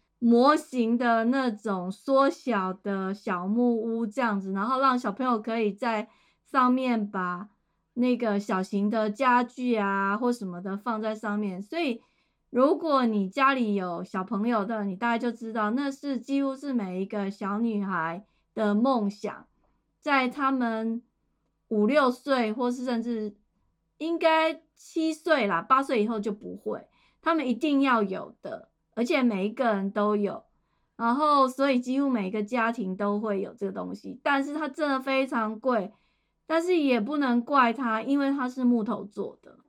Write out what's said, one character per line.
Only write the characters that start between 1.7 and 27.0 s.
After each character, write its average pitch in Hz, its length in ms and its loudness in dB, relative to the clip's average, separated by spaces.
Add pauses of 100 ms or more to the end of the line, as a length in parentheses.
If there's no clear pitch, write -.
缩 269 380 2
小 202 420 -2
的 190 400 -4
小 190 360 -6
木 233 340 2
屋 226 240 -4
这 220 160 -6
样 214 180 0
子， 190 120 -6
然 196 120 -2
后 262 160 0
让 262 200 4
小 220 120 -4
朋 254 140 -4
友 240 160 2
可 226 180 -4
以 208 140 0
在 220 340 -4 (380)
上 254 260 2
面 247 380 0
把 180 400 -6 (460)
那 247 200 2
个 220 240 0
小 202 220 -2
型 196 260 -2
的 214 220 0
家 247 340 2
具 247 300 -2
啊 196 420 0
或 247 160 0
什 240 140 -4
么 175 160 -8
的 196 160 -6
放 214 240 -4
在 220 140 -2
上 208 240 -4
面。 196 200 -4
所 262 200 -8
以 254 240 -2 (480)
如 285 260 4
果 277 300 2
你 208 200 0
家 269 280 2
里 226 180 0
有 180 300 -4
小 190 200 -6
朋 208 240 -2
友 233 160 2
的， 220 200 -4
你 196 120 -4
大 233 140 -4
概 233 80 0
就 233 140 -2
知 226 200 -10
道 214 200 -2
那 277 180 -2
是 269 300 -6
几 277 240 -2
乎 269 120 -2
是 277 160 -8
每 190 300 -2
一 196 60 -4
个 202 240 -4
小 202 280 -4
女 220 240 0
孩 175 400 -2 (300)
的 208 220 0
梦 226 340 2
想， - 380 -10 (520)
在 269 300 2
他 269 220 -2
们 226 500 -2 (680)
五 208 180 4
六 269 240 6
岁 247 420 0
或 247 180 -2
是 247 140 -6
甚 240 160 -2
至 220 340 -6 (600)
应 330 200 -4
该 320 440 2 (120)
七 - 400 -4
岁 294 340 2
啦， 170 140 0
八 262 220 4
岁 269 180 0
以 208 60 2
后 226 120 -2
就 208 120 -4
不 180 240 -10
会， - 320 -8 (340)